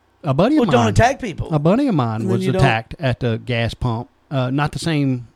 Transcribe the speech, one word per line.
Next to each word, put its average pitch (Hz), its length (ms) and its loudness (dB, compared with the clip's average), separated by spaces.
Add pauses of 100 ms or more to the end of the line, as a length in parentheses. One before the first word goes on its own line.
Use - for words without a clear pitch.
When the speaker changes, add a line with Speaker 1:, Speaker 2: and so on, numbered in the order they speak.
(220)
Speaker 1:
a 139 120 -2
buddy 220 240 2
of - 20 4
Speaker 2:
Well, 220 100 2
don't 233 140 4
Speaker 1:
mine, 220 80 2
Speaker 2:
attack 247 280 2
people. 165 320 -8
Speaker 1:
a 151 60 2
buddy 202 300 2
of 208 80 2
mine 120 240 0
Speaker 2:
And 190 100 -2
then 190 60 2
Speaker 1:
was 190 100 -2
Speaker 2:
you - 60 0
don't - 100 2
Speaker 1:
attacked 113 380 0
at 131 180 -2
the 117 200 -2
gas 117 360 -4
pump. 120 360 -4 (200)
Uh, 127 200 -2
not 147 200 -2
the - 80 -8
same, 139 580 -2